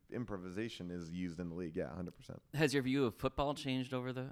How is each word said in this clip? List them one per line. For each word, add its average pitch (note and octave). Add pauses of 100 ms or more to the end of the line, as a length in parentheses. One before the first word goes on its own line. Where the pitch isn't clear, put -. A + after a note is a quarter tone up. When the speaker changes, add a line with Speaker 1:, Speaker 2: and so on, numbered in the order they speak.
(120)
Speaker 1:
improvisation G2
is F2
used F2
in F2
the E2
league. E2+
Yeah, D#2
a D#2
hundred F2+
percent. - (140)
Speaker 2:
Has C#3+
your C#3
view C3
of A2
football C#3+
changed C3
over B2+
the, B2+